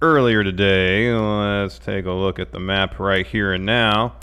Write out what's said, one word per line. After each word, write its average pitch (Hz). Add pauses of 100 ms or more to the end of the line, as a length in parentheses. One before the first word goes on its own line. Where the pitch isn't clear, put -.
earlier 127
today. 95
Let's 104
take 98
a 92
look 92
at 92
the -
map 95
right 95
here 101
and 92
now. 113